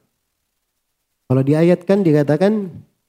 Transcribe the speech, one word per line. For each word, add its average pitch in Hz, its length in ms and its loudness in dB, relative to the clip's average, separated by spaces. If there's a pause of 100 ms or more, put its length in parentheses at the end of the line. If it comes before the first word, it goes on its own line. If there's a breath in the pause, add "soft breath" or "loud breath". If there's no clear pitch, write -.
(1300)
Kalau 131 160 0
di 143 80 0
ayat 170 320 2
kan 202 160 0
dikatakan, 165 680 0 (400)